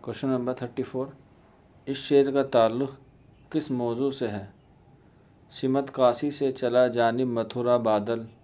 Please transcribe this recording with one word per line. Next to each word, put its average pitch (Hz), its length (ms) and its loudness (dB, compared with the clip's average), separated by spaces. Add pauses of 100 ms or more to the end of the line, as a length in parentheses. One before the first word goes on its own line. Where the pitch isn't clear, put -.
क्वेश्चन 131 260 -6
नंबर 127 240 -2
थर्टी 123 300 -6
फ़ोर, 135 320 -8 (720)
इस 135 120 -6
शेर 139 340 4
का 139 120 2
ताल्लुक़ 123 500 2 (580)
किस 151 200 -4
मौजू 123 380 -2
से 127 160 -6
है? 101 200 -6 (1040)
सिमत 135 400 -2
काशी 127 400 2
से 139 220 -2
चला 123 360 2
जानिब 120 400 2
मथुरा 120 500 0
बादल 113 480 0 (160)